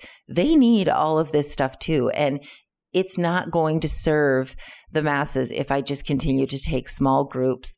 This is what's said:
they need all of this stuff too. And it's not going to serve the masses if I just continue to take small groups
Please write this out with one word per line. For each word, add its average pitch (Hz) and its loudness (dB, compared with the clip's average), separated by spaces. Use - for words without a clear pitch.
they 277 2
need 233 6
all 156 2
of 160 0
this 147 0
stuff - -2
too. 127 0
And 139 -2
it's 185 -2
not 170 -2
going 160 0
to 151 -2
serve 139 2
the 156 0
masses 143 -2
if - -4
I 139 0
just 139 -6
continue 135 0
to 135 -6
take 143 -4
small 135 0
groups 127 -4